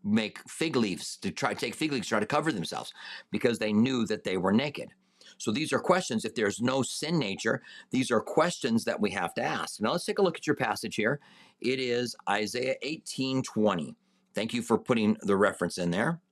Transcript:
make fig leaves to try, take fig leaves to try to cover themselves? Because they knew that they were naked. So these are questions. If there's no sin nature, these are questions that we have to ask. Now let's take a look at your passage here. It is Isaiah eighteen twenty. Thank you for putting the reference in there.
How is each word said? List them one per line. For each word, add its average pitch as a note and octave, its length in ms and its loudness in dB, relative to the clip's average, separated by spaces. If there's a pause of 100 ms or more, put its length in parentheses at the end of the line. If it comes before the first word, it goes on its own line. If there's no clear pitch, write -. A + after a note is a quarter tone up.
make G#2 460 0
fig D#3+ 300 -2
leaves G2+ 400 -2
to G2 120 -4
try, A2 240 -2
take A#2+ 220 -4
fig D#3 160 -2
leaves B2 160 -2
to - 40 -2
try A2 100 4
to G#2+ 40 0
cover D3+ 280 0
themselves? D#2+ 400 -6 (380)
Because A2+ 280 2
they G#2+ 140 0
knew A#2 340 4
that G#2 160 -4
they F#2+ 140 -2
were F#2+ 160 2
naked. C3+ 380 0 (460)
So - 140 -4
these D3 220 -2
are B2+ 60 4
questions. F3+ 440 2
If A2 120 -6
there's G#2 260 0
no B2+ 200 0
sin D3+ 380 0
nature, A2 420 0 (300)
these B2+ 180 2
are A2 120 4
questions C3+ 640 2
that G#2 160 0
we G2+ 100 2
have F#2 220 -2
to A#2 100 -2
ask. C#3 380 -4
Now A2 100 2
let's F3 140 -2
take G3+ 140 -2
a - 40 6
look - 140 2
at - 100 -6
your D3+ 80 4
passage G#2+ 400 -2
here. A#2 240 0 (400)
It C3 220 0
is B2 340 0 (140)
Isaiah A#2 520 0
eighteen C3 600 -2
twenty. G2+ 520 0 (380)
Thank A2 200 -4
you A#2+ 80 -2
for A2+ 160 2
putting A2 440 2
the G2 140 2
reference F#2+ 420 2
in F2 140 0
there. C3 300 0 (100)